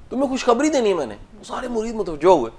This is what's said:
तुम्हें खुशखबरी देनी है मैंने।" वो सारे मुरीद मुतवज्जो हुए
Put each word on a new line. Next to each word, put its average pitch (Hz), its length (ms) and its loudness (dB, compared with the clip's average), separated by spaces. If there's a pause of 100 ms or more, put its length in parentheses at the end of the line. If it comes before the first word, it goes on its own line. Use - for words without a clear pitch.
(100)
तुम्हें 254 200 -2
खुशखबरी 254 400 0
देनी 247 180 2
है 190 60 2
मैंने।" 127 200 -6
वो - 300 -20
सारे - 240 -10
मुरीद 233 260 -4
मुतवज्जो 175 420 4
हुए 117 220 0